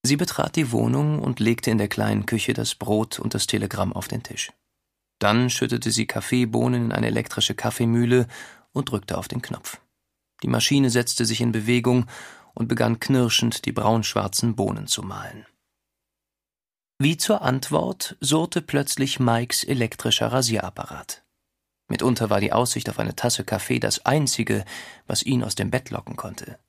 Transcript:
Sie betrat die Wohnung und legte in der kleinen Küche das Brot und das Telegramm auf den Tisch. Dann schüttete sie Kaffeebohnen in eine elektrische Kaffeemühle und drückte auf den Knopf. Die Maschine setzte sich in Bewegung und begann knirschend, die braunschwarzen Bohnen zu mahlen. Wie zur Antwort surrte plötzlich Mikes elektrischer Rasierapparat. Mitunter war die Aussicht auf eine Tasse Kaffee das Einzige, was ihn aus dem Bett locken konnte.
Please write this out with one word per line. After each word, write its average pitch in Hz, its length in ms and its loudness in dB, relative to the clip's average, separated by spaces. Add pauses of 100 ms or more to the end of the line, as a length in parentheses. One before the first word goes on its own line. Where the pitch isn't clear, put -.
Sie 139 120 2
betrat - 400 -2
die 135 160 0
Wohnung 131 480 2
und 127 180 -2
legte 117 320 2
in 110 80 4
der 104 100 2
kleinen 107 380 0
Küche 113 280 0
das 113 200 -2
Brot 107 460 -2
und - 140 -2
das - 120 0
Telegramm 98 460 -2
auf 95 160 -8
den 110 140 -4
Tisch. - 300 -8 (680)
Dann 117 320 4
schüttete 117 420 -2
sie 110 140 0
Kaffeebohnen 120 800 0
in 113 60 -2
eine 113 140 0
elektrische 113 480 0
Kaffeemühle 120 720 2 (460)
und 139 180 -4
drückte - 260 -4
auf - 120 -8
den 127 140 -4
Knopf. - 380 -12 (600)
Die 123 60 -2
Maschine 127 420 4
setzte 120 340 2
sich 113 160 -2
in 120 120 2
Bewegung 120 540 4 (480)
und 117 120 -2
begann 113 320 2
knirschend, 117 680 2
die - 80 -2
braunschwarzen 110 840 0
Bohnen 101 320 -2
zu - 140 -2
mahlen. 98 440 -12 (1500)
Wie 151 180 2
zur - 260 2
Antwort 131 800 -2
surrte 160 420 0
plötzlich 135 580 -2
Mikes 120 440 2
elektrischer 117 680 0
Rasierapparat. 113 880 -2 (680)
Mitunter 113 420 0
war 101 100 4
die 104 120 0
Aussicht 117 380 0
auf - 80 -6
eine 107 180 -2
Tasse - 280 -2
Kaffee 123 340 -2
das 110 280 -2
Einzige, 120 580 0 (420)
was - 160 -2
ihn 123 220 0
aus 107 100 -4
dem 101 160 -2
Bett - 200 -4
locken - 260 -8
konnte. - 420 -12 (100)